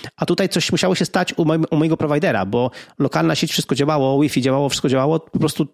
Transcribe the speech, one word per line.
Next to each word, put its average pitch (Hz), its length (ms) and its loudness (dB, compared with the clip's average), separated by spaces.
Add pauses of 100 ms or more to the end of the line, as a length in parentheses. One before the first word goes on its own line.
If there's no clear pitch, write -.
(160)
A 147 100 -4
tutaj 180 220 0
coś - 240 -2
musiało 185 220 2
się 175 100 0
stać 180 320 -2
u 170 80 0
moje-, 160 260 2
u 165 60 0
mojego 160 200 2
prowajdera, 147 500 0
bo 120 240 -2 (280)
lokalna 160 360 0
sieć, 156 180 -2
wszystko - 220 -2
działało, 139 480 2
Wi-Fi 131 200 0
działało, 135 260 2
wszystko - 200 -2
działało, 135 320 2
po - 180 -6
prostu 156 360 0